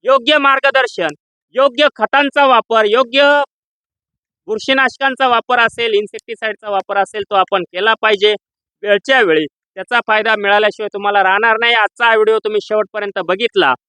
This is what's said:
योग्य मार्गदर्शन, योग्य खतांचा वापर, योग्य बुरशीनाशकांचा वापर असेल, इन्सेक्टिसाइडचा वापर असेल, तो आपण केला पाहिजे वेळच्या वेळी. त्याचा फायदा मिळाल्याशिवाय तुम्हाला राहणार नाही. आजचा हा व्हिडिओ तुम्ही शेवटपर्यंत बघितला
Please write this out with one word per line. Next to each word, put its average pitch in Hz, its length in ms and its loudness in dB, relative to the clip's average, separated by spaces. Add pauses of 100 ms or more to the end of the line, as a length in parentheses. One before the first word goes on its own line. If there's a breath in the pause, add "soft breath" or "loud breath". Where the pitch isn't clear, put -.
योग्य 269 320 2
मार्गदर्शन, 269 760 0 (420)
योग्य 269 400 2
खतांचा 277 520 0
वापर, 226 400 2
योग्य 254 420 2 (1160)
बुरशीनाशकांचा 262 800 -2
वापर 247 320 0
असेल, 233 340 -2
इन्सेक्टिसाइडचा 214 760 -6
वापर 202 280 -4
असेल, 202 260 -4
तो 208 120 -6
आपण 185 300 0
केला 208 360 -2
पाहिजे 214 320 2 (500)
वेळच्या 208 380 0
वेळी. 160 240 0
त्याचा - 600 -8
फायदा 214 300 0
मिळाल्याशिवाय 208 560 0
तुम्हाला 202 300 0
राहणार 214 360 2
नाही. 233 160 0
आजचा 220 300 0
हा 226 100 4
व्हिडिओ 220 240 2
तुम्ही 214 240 -4
शेवटपर्यंत 208 600 -6
बघितला 185 480 -2 (160)